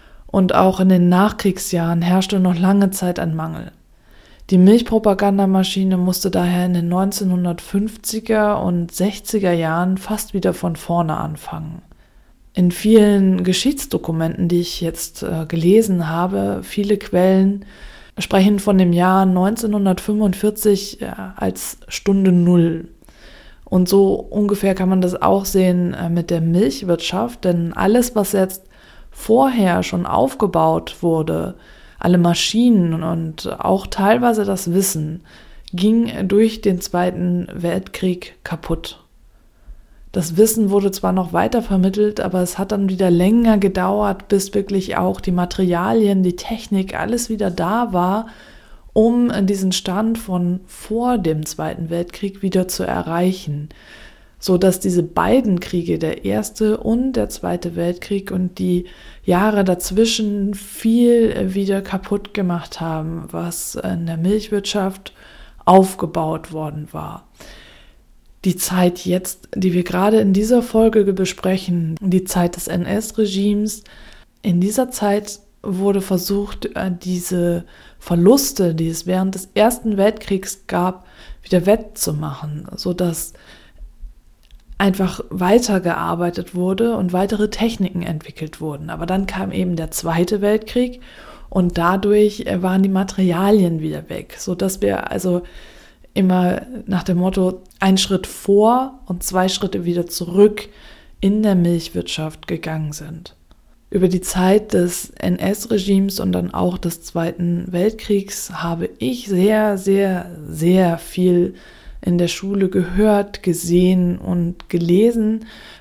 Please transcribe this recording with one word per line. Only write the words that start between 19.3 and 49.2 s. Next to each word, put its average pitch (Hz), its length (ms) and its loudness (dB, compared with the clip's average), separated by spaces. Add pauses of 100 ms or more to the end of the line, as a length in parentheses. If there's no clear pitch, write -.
äh, - 100 -10 (260)
als - 400 -6 (100)
Stunde 196 440 2
Null. 170 580 4 (760)
Und 180 220 2
so 196 280 4
ungefähr 202 580 0
kann 185 160 -2
man 190 100 2
das 180 220 -2
auch 196 240 2
sehen, 180 480 2
äh, 170 160 -6
mit 170 220 -2
der 170 100 0
Milchwirtschaft, 185 1040 0
denn 170 260 0
alles, 240 440 2
was 196 160 0
jetzt 190 320 -2 (480)
vorher 220 720 2
schon 175 240 -4
aufgebaut 165 960 0
wurde, 165 520 -2 (460)
alle 175 180 4
Maschinen 175 840 2
und 165 440 -6 (120)
auch 190 260 0
teilweise 220 580 2
das 190 300 -4
Wissen, 160 480 -2 (500)
ging 214 560 2
durch 220 340 4
den 180 200 0
Zweiten 180 720 -2
Weltkrieg 180 920 -4
kaputt. - 600 -8 (1080)
Das 165 260 -4
Wissen 220 340 4
wurde 202 180 2
zwar 190 220 -4
noch 175 220 -2
weiter 220 280 0
vermittelt, 202 580 2
aber 185 220 -2
es 175 160 -4
hat 196 140 -4
dann 196 180 0
wieder 185 220 2
länger 214 480 4
gedauert, 196 680 0
bis 190 280 0
wirklich 196 420 -2
auch 190 240 -2
die 185 100 -4
Materialien, 185 920 0
die 180 120 0
Technik, 196 640 -6
alles 233 300 -4
wieder 196 220 -2
da 190 420 -2
war, 190 320 0 (640)
um 233 400 4 (140)